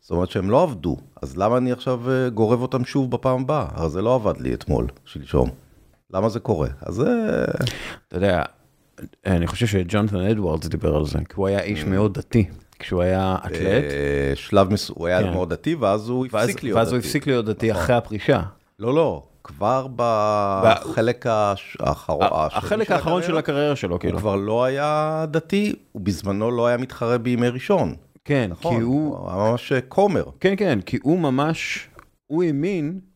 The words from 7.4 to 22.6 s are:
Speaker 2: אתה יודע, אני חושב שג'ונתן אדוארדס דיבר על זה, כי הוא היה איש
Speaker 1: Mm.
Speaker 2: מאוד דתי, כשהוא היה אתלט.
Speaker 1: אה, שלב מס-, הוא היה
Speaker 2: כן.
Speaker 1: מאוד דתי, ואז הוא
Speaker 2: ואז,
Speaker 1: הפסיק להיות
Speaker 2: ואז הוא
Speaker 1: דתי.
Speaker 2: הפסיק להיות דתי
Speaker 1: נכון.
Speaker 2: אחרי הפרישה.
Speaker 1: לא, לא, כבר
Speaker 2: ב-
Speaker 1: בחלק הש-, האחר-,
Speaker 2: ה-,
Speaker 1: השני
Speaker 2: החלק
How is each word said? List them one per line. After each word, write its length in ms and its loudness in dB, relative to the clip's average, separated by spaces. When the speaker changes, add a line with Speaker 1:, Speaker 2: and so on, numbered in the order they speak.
Speaker 2:
אתה 80 -10
יודע, 260 2
אני 200 2
חושב 200 -2
שג'ונתן 500 0
אדוארדס 500 0
דיבר 300 0
על 100 2
זה, 120 -2
כי 160 -6
הוא 120 -2
היה 160 2
איש 200 -4
Speaker 1:
Mm. 40 -4
Speaker 2:
מאוד 280 2
דתי, 300 2
כשהוא 240 -2
היה 340 2
אתלט. 140 -6
Speaker 1:
אה, 500 0
שלב 380 2
מס-, 220 -2
הוא 120 -6
היה 160 4
Speaker 2:
כן. 100 0
Speaker 1:
מאוד 200 -2
דתי, 220 -4
ואז 340 0
הוא 240 -2
Speaker 2:
ואז, 160 2
Speaker 1:
הפסיק 140 -6
להיות 140 0
Speaker 2:
ואז 160 4
הוא 60 2
Speaker 1:
דתי. 80 -4
Speaker 2:
הפסיק 200 -2
להיות 180 2
דתי 260 0
Speaker 1:
נכון. 120 0
Speaker 2:
אחרי 140 4
הפרישה. 460 0
Speaker 1:
לא, 160 -2
לא, 280 0
כבר 420 -2
Speaker 2:
ב- 680 2
Speaker 1:
בחלק 640 2
הש-, 520 0
האחר-, 440 -2
Speaker 2:
ה-, 220 2
Speaker 1:
השני 120 -4
Speaker 2:
החלק 300 -2